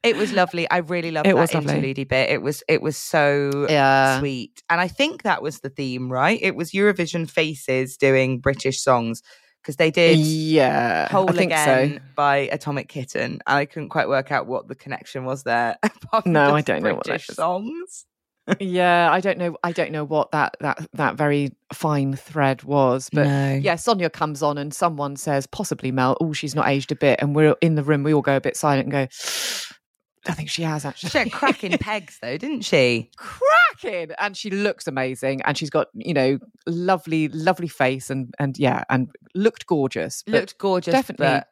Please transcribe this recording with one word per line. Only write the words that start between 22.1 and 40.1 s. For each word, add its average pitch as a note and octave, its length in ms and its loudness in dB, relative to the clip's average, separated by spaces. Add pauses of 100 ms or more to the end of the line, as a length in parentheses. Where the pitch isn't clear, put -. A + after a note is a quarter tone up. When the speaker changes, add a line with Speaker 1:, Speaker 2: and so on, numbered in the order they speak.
Speaker 2:
thread C3+ 480 -2
was. C3+ 480 0
But D3 140 2
Speaker 1:
No. C#3 360 0
Speaker 2:
yeah, E3+ 140 0
Sonia F3 360 0
comes D3+ 320 -4
on D3 160 0
and C#3+ 140 -6
someone C#3+ 440 -2
says, C#3 300 -2
possibly - 440 -6
Mel, C3 300 2
"Oh, D#3+ 120 -2
she's C#3+ 220 -8
not - 140 0
aged C#3 220 -2
a D3+ 40 -2
bit." C#3 240 2
And C#3+ 160 -2
we're D#3 260 6
in E3 140 2
the D3 80 0
room, C#3+ 200 2
we D3+ 100 2
all D3 80 4
go C#3 160 2
a C3 40 0
bit C#3 140 -4
silent C#3+ 300 0
and C#3+ 80 -6
go, C3+ 140 0 (1200)
"I D#3+ 40 -4
think D#3 160 -8
she E3+ 140 -4
has, D3+ 220 -4
actually." C#3+ 240 -8
Speaker 1:
She - 80 -2
had A#3+ 160 0
cracking C4+ 440 0
Speaker 2:
<laughs> - 0 -
Speaker 1:
pegs, G#3 440 -6
though, A#2+ 160 -6
didn't B3+ 240 -6
she? B2 560 2
Speaker 2:
Cracking! A#4 1000 2
And G3 200 -4
she G#3+ 120 -10
looks G3+ 380 -2
amazing. C3+ 540 -4
And C#3+ 160 0
she's D3+ 120 -6
got, - 240 0
you - 200 -6
know, C3+ 260 2 (260)
lovely, E3 600 0
lovely E3+ 400 -2
face C3 420 -2
and, C3 300 -4
and C#3 180 -2
yeah, B2 320 2
and B3+ 200 0 (260)
looked G#3 320 0
gorgeous. C3+ 580 -2